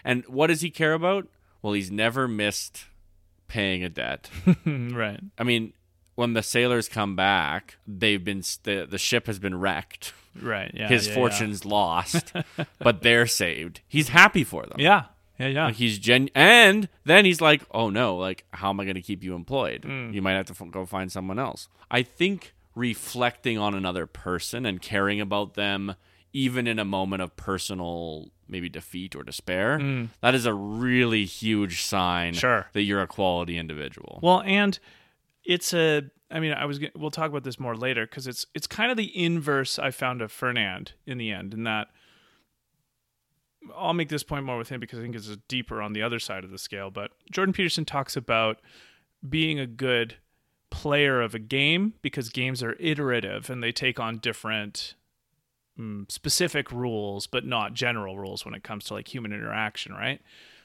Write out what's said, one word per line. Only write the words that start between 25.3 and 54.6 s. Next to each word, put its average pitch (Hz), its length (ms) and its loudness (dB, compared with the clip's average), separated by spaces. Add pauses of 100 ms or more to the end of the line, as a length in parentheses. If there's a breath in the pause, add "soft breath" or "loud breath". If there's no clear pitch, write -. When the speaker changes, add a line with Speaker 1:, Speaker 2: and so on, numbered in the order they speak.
Speaker 1:
them, 98 400 -2 (380 soft breath)
even 127 340 0
in 113 120 0
a 104 60 0
moment 95 360 -2
of 90 160 -6
personal 85 920 -6 (180)
maybe 90 200 -8
defeat 90 480 -12
or 69 80 -12
despair, 95 560 -2
Speaker 2:
Mm. 131 300 -4 (120)
Speaker 1:
that 123 140 6
is 120 100 2
a 113 80 2
really 113 720 2
huge 101 580 0
sign 87 500 0
Speaker 2:
Sure. 110 400 2
Speaker 1:
that 104 80 2
you're 101 200 2
a 95 60 0
quality 87 500 0
individual. 76 640 -10
Speaker 2:
Well, 180 240 6
and 196 320 2 (680 soft breath)
it's 180 280 0
a, 156 300 4 (260)
I 160 100 -8
mean, 156 140 -2
I 143 120 -4
was 143 120 -6
g-, 147 180 -8
we'll 151 140 -6
talk 160 200 -4
about 143 140 -6
this 127 160 -10
more 120 160 -4
later, 117 300 -2
'cause 131 220 -12
it's, 120 260 -8
it's - 140 -8
kind 240 240 -2
of 240 60 -2
the 220 80 -2 (200)
inverse, 147 540 0
I 143 100 -2
found, 127 320 -4
of 110 100 -6
Fernand 104 600 -4 (160)
in 131 100 -8
the 113 140 -6
end, 95 240 -8
in 110 80 -6
that 110 240 -2 (1900 soft breath)
I'll 170 180 0
make 165 160 0
this 147 140 -4
point 143 220 -6
more 127 120 -4
with 117 120 -8
him 131 100 -8
because 120 200 -12
I - 20 -10
think 120 140 -8
it's 107 200 -12 (120)
deeper 117 340 -6
on 104 120 -6
the 107 80 -4
other 117 180 -2
side 95 240 -8
of 92 80 -18
the 95 60 -16
scale, 98 320 -10
but 101 220 -10 (200)
Jordan 190 220 0
Peterson 170 320 0
talks - 300 -6
about 113 440 0 (680 soft breath)
being 156 320 0
a 131 80 -4
good 117 480 0 (560)
player 143 500 2
of 113 140 -2
a 113 40 -6
game 147 640 2
because 131 280 -6
games 127 340 -4
are 113 160 -2
iterative 123 680 -2
and 127 120 -8
they 117 100 -2
take 127 280 -2
on 113 180 -4
different, 107 760 -6 (840)